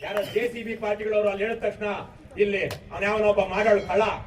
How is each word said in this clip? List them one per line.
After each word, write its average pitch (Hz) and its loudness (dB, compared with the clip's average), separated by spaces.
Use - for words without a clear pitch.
ಯಾರೋ 202 -2
ಜೆ 220 -2
ಸಿ 233 -6
ಬಿ 220 -6
ಪಾರ್ಟಿಗಳವರು 208 0
ಅಲ್ಲಿ 196 -2
ಹೇಳಿದ 226 -4
ತಕ್ಷಣ 208 -4
ಇಲ್ಲಿ 196 2
ಅವನ - -8
ಯಾವನೊಬ್ಬ 208 4
ಮಾಡಾಳು 214 4
ಕಳ್ಳ 190 2